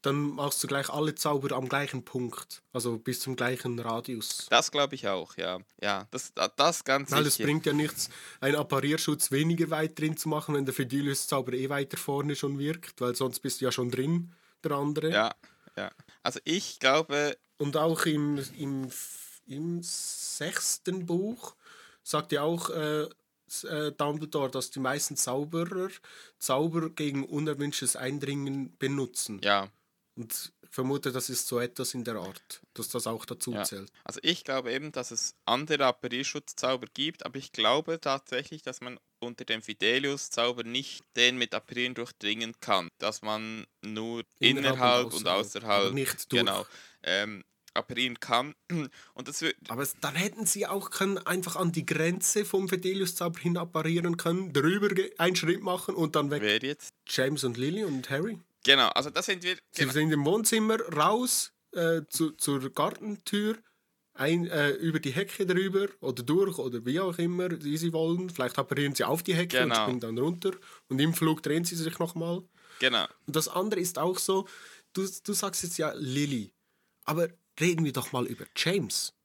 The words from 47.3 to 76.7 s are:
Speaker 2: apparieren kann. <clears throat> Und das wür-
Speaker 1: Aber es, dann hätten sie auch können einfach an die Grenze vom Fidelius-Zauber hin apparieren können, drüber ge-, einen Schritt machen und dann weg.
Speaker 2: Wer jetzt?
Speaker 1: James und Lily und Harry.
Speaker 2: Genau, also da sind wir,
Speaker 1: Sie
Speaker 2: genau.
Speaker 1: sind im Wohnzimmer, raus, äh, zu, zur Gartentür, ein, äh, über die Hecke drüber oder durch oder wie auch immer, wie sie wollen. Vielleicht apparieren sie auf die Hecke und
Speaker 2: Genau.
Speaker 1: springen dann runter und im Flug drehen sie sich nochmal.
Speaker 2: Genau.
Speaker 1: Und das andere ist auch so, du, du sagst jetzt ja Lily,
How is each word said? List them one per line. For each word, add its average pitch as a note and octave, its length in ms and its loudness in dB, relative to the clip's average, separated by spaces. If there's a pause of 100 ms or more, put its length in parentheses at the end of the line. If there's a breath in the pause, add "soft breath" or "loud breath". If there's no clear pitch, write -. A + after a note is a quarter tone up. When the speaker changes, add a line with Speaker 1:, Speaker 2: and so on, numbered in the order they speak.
Speaker 2:
apparieren A#2+ 440 -2
kann. B2+ 360 0 (160)
<clears throat> D#3 200 -2 (240 loud breath)
Und - 140 -12
das - 140 -8
wür- D#3+ 120 2 (140)
Speaker 1:
Aber A#2+ 140 -2
es, C#3 180 -2
dann D3 140 -4
hätten G3 320 0
sie G3+ 200 0
auch G3 220 -2
können G3 300 0
einfach F3+ 380 -2
an F3 160 2
die D#3+ 120 -2
Grenze F3 640 2
vom F#3+ 240 0
Fidelius-Zauber F3+ 680 -2
hin F3 200 0
apparieren E3+ 580 0
können, E3+ 380 -2
drüber F3+ 340 4
ge-, F#3+ 300 0
einen F3 180 4
Schritt F3 260 2
machen F3+ 320 -2
und D#3+ 220 2
dann C#3+ 140 2
weg. D3 100 0
Speaker 2:
Wer G#2 220 4
jetzt? C#3 260 -6 (180)
Speaker 1:
James C3+ 380 0
und A#2+ 140 0
Lily E3 260 -2
und C3+ 240 -4
Harry. C#3+ 300 -2 (260)
Speaker 2:
Genau, C3 240 8
also C#3 220 0
da F3 120 0
sind F#3 220 -2
wir, F3+ 120 0 (160)
Speaker 1:
Sie - 100 0
Speaker 2:
genau. C3 100 2
Speaker 1:
sind D3+ 180 4
im D3 140 4
Wohnzimmer, A3 540 4 (120)
raus, G3+ 640 2 (200)
äh, E3 360 2
zu, D#3+ 240 0
zur C3+ 380 0
Gartentür, G#3 880 -2 (560)
ein, E3+ 320 2
äh, D3 240 2
über D#3 280 0
die C#3 140 -2
Hecke G3 320 -2
drüber F#3+ 420 2 (140)
oder B2 220 -4
durch E3+ 360 2
oder B2 280 -4
wie C#3 120 0
auch F3+ 200 -2
immer, F3 320 0 (120)
wie D3 140 -2
sie D#3+ 160 0
wollen. E3+ 380 0
Vielleicht B2+ 280 -2
apparieren C#3+ 360 0
sie B2+ 100 2
auf D3 180 2
die F#3 120 0
Hecke F3 280 2
und B2+ 60 4
Speaker 2:
Genau. A#2 140 4
Speaker 1:
springen A#2+ 180 0
dann A2+ 180 -6
runter E3+ 340 0 (360 loud breath)
und C3 100 0
im D3+ 140 6
Flug D#3+ 300 2
drehen D#3 240 2
sie E3+ 100 -4
sich E3 220 -4
nochmal. E3+ 440 -2 (360 loud breath)
Speaker 2:
Genau. B2 260 4 (220)
Speaker 1:
Und D3 100 -2
das D#3 120 0
andere G3 320 -2
ist F3 180 -4
auch F3+ 200 0
so, F#3+ 300 2 (460 loud breath)
du, F#3+ 120 -2 (180)
du G#3 100 -4
sagst G3 280 -2
jetzt E3+ 140 -6
ja D#3 180 0
Lily, C3+ 580 -2 (520)